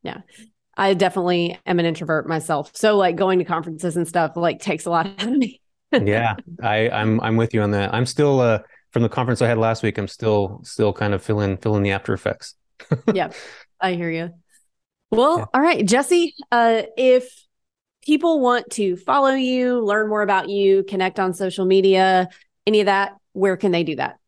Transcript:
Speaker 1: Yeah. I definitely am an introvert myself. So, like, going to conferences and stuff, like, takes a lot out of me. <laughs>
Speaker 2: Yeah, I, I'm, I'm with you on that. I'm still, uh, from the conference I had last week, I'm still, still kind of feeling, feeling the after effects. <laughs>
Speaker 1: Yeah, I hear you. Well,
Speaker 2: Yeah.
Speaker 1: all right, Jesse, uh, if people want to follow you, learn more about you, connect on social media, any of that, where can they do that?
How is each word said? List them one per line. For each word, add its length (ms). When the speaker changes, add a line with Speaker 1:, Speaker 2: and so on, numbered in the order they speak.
Speaker 1:
Yeah. 180
I 160
definitely 720
am 140
an 80
introvert 420
myself. 460
So, 220
like, 180
going 240
to 60
conferences 520
and 100
stuff, 300
like, 240
takes 240
a 60
lot 160
out 160
of 80
me. 340
<laughs> 40
Speaker 2:
Yeah, 440
I, 300
I'm, 300
I'm 140
with 200
you 80
on 80
that. 240
I'm 100
still, 360
uh, 180
from 100
the 80
conference 320
I 60
had 100
last 240
week, 160
I'm 100
still, 560
still 300
kind 220
of 80
feeling, 340
feeling 240
the 80
after 240
effects. 400
<laughs> 260
Speaker 1:
Yeah, 200
I 120
hear 180
you. 180
Well, 300
Speaker 2:
Yeah. 120
Speaker 1:
all 100
right, 220
Jesse, 520
uh, 320
if 480
people 360
want 340
to 240
follow 340
you, 520
learn 260
more 120
about 260
you, 360
connect 360
on 140
social 320
media, 640
any 140
of 40
that, 300
where 240
can 140
they 120
do 120
that? 220